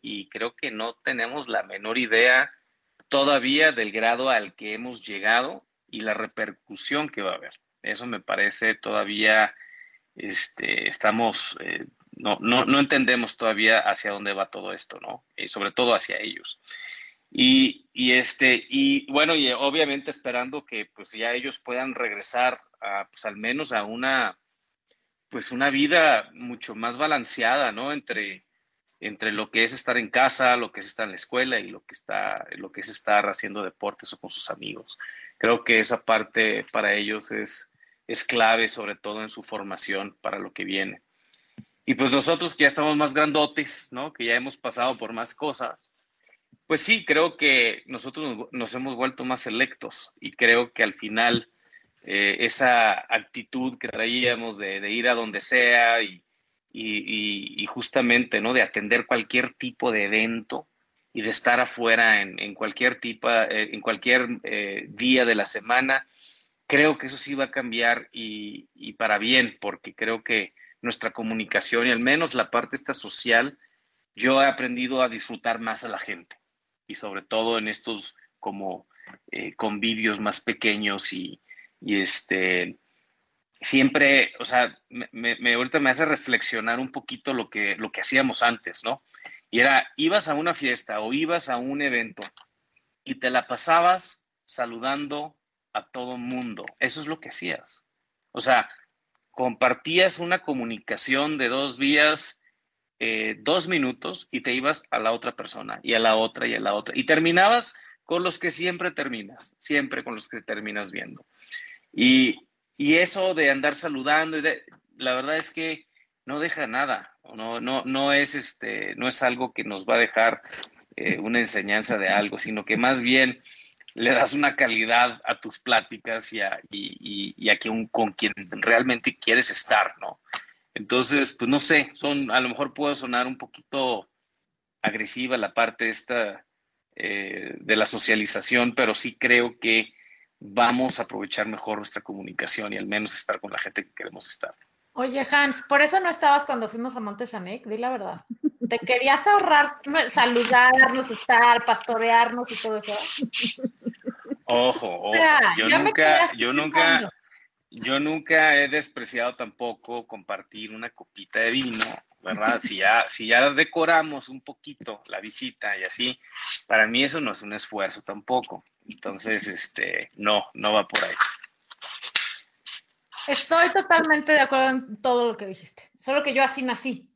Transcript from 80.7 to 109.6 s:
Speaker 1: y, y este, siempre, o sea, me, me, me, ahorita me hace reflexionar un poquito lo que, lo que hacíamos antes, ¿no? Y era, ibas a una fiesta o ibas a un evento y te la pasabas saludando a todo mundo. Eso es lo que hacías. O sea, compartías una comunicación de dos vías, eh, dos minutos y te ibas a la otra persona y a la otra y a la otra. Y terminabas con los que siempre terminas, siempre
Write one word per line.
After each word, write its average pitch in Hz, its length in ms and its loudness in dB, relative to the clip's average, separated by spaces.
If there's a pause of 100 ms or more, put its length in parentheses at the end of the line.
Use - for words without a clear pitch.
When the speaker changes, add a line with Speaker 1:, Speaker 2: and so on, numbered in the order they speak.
Speaker 1:
y, - 300 -10 (400)
y 101 200 0
este, 92 760 0 (800)
siempre, 139 800 4
o 120 60 -8
sea, 123 320 0 (120)
me, 120 220 -10
me, 117 280 -4
me, 120 160 2
ahorita 131 240 0
me 139 100 2
hace 135 160 2
reflexionar 120 760 -2
un 131 120 -6
poquito 135 420 -8
lo 117 160 -4
que, 101 280 -2
lo 110 140 -8
que - 100 -8
hacíamos 131 420 2
antes, 117 400 -2
¿no? 123 180 -6 (480)
Y 120 120 2
era, 131 260 6 (100)
ibas 165 320 2
a 147 60 0
una 160 180 0
fiesta 120 460 -4
o 113 140 -4
ibas 160 360 -2
a 123 80 -2
un 135 240 -6
evento 117 400 -4 (840)
y 135 120 -8
te 127 160 -2
la 127 160 0
pasabas 170 760 2 (220)
saludando 139 920 -6 (360)
a 107 140 -6
todo 127 320 -10
mundo. 120 480 -8 (140)
Eso 135 200 -2
es 147 60 -8
lo 160 140 -8
que - 100 -16
hacías. - 580 -10 (440)
O 123 100 -6
sea, 120 280 2 (600)
compartías 131 880 0
una 175 240 -2
comunicación 135 960 -4
de 127 100 0
dos 131 300 -2
vías, 147 640 2 (560)
eh, 110 420 -4
dos 160 280 0
minutos 151 640 -4
y 123 100 -6
te 127 100 -4
ibas 131 380 -2
a 120 80 -2
la 113 140 0
otra 117 240 -4
persona 107 480 -12
y 117 100 0
a 113 60 4
la 110 160 4
otra 113 320 0
y 113 80 -2
a 107 40 -2
la 101 140 -2
otra. - 240 -6
Y 127 80 -2
terminabas 180 720 4 (280)
con 175 200 -2
los 180 160 -2
que 175 100 -2
siempre 180 420 -4
terminas, 117 680 -10
siempre 135 440 -2